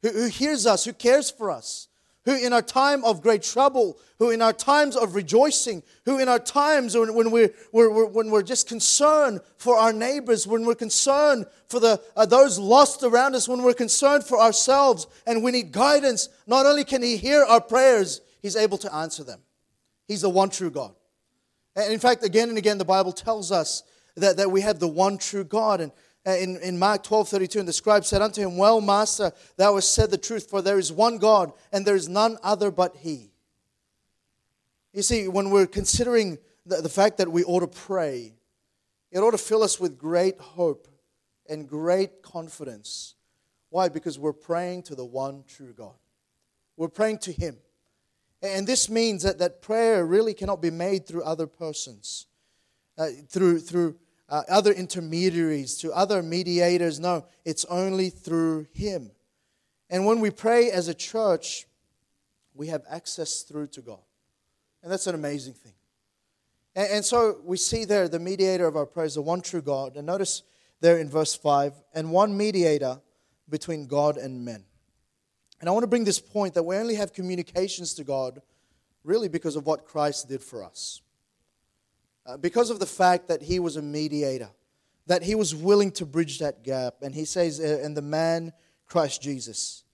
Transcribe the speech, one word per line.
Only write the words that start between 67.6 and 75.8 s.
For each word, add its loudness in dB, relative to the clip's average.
there 2
the -4
mediator -2
of -2
our -2
prayers, -6
the -6
one -4
true -8
God. -6
And -12
notice -4
there 6
in -6
verse -2
five, 0
"And -6
one 2
mediator -2
between -10
God 0
and -12
men." -14
And -4
I 2
want 0